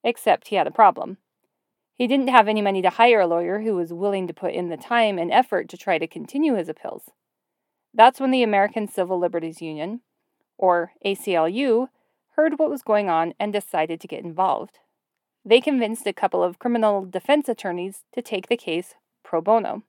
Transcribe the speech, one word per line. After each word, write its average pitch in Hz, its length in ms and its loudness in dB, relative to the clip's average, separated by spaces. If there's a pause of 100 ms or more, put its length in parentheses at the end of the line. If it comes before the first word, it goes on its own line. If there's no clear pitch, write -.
Except - 460 -2
he 208 80 -4
had 165 100 2
a - 60 -6
problem. - 460 2 (760)
He 247 100 -2
didn't 262 220 0
have 226 200 6
any 214 140 0
money 196 180 0
to 180 80 0
hire 226 320 4
a 180 60 4
lawyer 175 340 -2
who 220 140 -2
was 170 180 -4
willing 190 340 -4
to 170 60 -8
put 170 220 -6
in 175 160 -4
the 156 80 -8
time 220 400 0
and 170 120 -4
effort 214 380 0
to - 80 -18
try 175 220 -2
to 160 80 -4
continue 269 480 -4
his 180 120 -2
appeals. - 440 -12 (840)
That's 226 260 6
when 269 120 0
the 262 120 2
American 208 460 0
Civil 185 300 -2
Liberties 165 420 -4
Union, 165 400 -8 (560)
or 175 360 0 (100)
A 196 120 -2
C 196 200 -4
L 160 120 2
U, 240 440 0 (460)
heard 302 220 2
what 311 120 0
was 277 120 -8
going 208 280 0
on 165 280 0
and 208 140 -4
decided 165 480 -4
to - 80 -18
get - 160 -12
involved. 175 540 -4 (680)
They 233 160 6
convinced 240 460 -2
a 202 80 -4
couple 185 280 -2
of 180 160 -4
criminal 220 460 0
defense 262 460 -2
attorneys 185 540 -8 (100)
to 240 80 -6
take 190 260 -8
the 240 80 0
case 170 380 -8 (280)
pro 165 200 -4
bono. 214 460 0